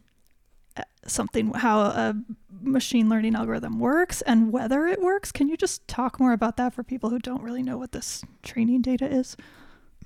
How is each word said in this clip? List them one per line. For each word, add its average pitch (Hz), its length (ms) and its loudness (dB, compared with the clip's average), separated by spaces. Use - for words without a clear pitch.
uh, - 80 -8
something, 220 480 -2
how 220 280 2
a 214 340 0
machine 247 460 2
learning 220 280 2
algorithm 226 440 -4
works 302 440 2
and 226 280 4
whether 262 360 0
it 370 140 0
works. 381 300 0
Can 285 160 0
you 320 80 -2
just - 320 -4
talk - 320 -4
more 254 140 6
about 226 240 0
that 247 160 0
for 247 100 -8
people 233 260 -4
who 240 100 -2
don't 254 220 -6
really 240 220 -6
know 254 140 -4
what 254 160 -10
this - 280 -10
training 240 380 2
data 254 240 0
is, 269 320 -2